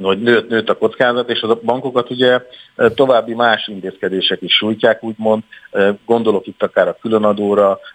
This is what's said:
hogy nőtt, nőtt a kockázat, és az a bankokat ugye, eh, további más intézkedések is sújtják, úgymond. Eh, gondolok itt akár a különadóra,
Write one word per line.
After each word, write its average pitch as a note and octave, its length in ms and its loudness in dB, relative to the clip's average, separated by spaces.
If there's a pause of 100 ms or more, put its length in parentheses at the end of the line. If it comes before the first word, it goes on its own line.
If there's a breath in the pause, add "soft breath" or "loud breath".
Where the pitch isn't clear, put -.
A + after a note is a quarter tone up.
hogy G2 200 -2
nőtt, A#2+ 260 2
nőtt A2+ 200 -2
a - 100 0
kockázat, A#2+ 520 0
és A2 100 -4
az A2 100 -4
a A2+ 120 0
bankokat B2 480 -4
ugye, B2+ 300 2 (360 loud breath)
eh, A2+ 180 2
további A#2 400 2
más A#2 320 0
intézkedések F#2 760 -4
is F2+ 120 -2
sújtják, A2 480 0
úgymond. A2 400 -2 (280 loud breath)
Eh, G2+ 240 2 (120)
gondolok A2 400 0
itt - 160 -6
akár F#2 260 2
a F2 120 -4
különadóra, G#2 800 2 (160 loud breath)